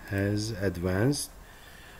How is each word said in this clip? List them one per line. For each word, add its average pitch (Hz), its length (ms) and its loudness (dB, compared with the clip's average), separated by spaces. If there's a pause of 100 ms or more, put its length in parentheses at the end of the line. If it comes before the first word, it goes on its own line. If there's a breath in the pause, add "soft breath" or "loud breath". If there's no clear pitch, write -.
(100)
has 104 420 0
advanced, 95 800 2 (680 loud breath)